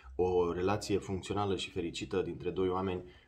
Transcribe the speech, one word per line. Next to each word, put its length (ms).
o 360
relație 460
funcțională 580
și 160
fericită 500
dintre 280
doi 200
oameni, 340